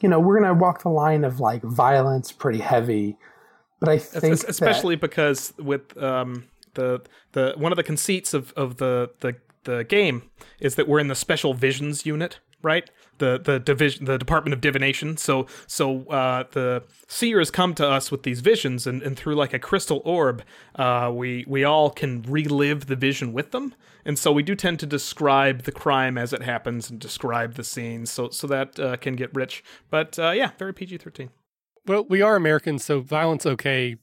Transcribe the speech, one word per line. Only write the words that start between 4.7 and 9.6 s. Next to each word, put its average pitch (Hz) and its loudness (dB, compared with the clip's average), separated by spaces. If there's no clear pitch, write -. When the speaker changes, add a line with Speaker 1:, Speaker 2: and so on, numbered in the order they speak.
Speaker 1:
that 156 -4
Speaker 2:
because 147 0
with, 139 -6
um, 127 -4
the, 127 -2
the, 135 0
one 165 0
of 175 2
the 170 2
conceits 170 -2
of, 135 -4
of 127 -6
the, 123 0
the, 123 -4